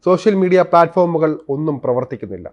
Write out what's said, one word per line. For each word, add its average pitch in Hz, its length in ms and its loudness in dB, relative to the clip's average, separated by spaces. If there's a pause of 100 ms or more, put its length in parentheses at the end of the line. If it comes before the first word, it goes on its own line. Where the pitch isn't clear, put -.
സോഷ്യൽ 185 300 2
മീഡിയ 185 260 2
പ്ലാറ്റ്ഫോമുകൾ 170 760 2 (100)
ഒന്നും 147 300 -4
പ്രവർത്തിക്കുന്നില്ല. 113 720 -6